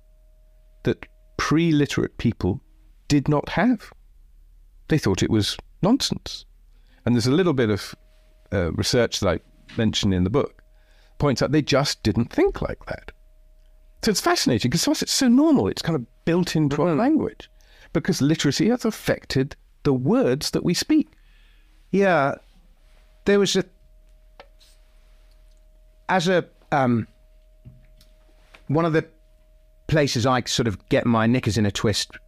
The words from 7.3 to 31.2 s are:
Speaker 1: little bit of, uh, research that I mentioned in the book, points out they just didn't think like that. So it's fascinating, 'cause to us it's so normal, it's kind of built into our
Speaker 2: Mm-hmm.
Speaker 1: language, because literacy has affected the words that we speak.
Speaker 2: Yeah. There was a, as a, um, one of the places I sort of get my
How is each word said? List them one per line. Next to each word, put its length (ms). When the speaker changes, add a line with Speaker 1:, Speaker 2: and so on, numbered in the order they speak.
Speaker 1:
little 220
bit 160
of, 240
uh, 200
research 480
that 100
I 100
mentioned 340
in 120
the 60
book, 320
points 240
out 120
they 100
just 400
didn't 280
think 300
like 260
that. 260
So 80
it's 100
fascinating, 500
'cause 120
to 80
us 100
it's 120
so 160
normal, 400
it's 120
kind 160
of 80
built 280
into 280
our 80
Speaker 2:
Mm-hmm. 100
Speaker 1:
language, 500
because 260
literacy 480
has 160
affected 720
the 100
words 560
that 120
we 120
speak. 340
Speaker 2:
Yeah. 440
There 140
was 180
a, 80
as 200
a, 160
um, 340
one 160
of 80
the 140
places 400
I 180
sort 240
of 200
get 180
my 200